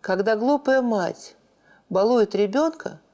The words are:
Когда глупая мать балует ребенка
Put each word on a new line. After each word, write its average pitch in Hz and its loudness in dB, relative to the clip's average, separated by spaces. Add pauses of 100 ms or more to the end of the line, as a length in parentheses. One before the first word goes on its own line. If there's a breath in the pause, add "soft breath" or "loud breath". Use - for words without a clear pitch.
Когда 196 0
глупая 262 2
мать 214 -4 (540 soft breath)
балует 208 2
ребенка 208 -2 (120)